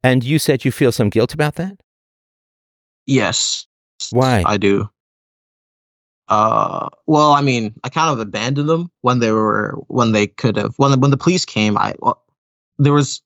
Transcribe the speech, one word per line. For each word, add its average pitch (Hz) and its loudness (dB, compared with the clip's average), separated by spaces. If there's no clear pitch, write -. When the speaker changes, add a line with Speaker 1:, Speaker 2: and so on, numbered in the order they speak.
Speaker 1:
And 127 4
you 147 0
said - 0
you 127 0
feel 127 2
some 104 0
guilt 110 0
about 151 -2
that? 190 -10
Speaker 2:
Yes. - -2
Speaker 1:
Why? 120 2
Speaker 2:
I 104 0
do. 101 0
Uh, 107 0
well, 151 4
I 143 4
mean, 120 -2
I - -10
kind 160 -2
of 120 -4
abandoned 120 -4
them 165 -2
when 123 2
they 113 2
were, 107 0
when 117 0
they 104 2
could 110 -2
have, 107 -4
when, 139 2
when 139 4
the 139 2
police 180 0
came, 107 0
I, 101 -2
well, - -4
there 143 4
was 143 0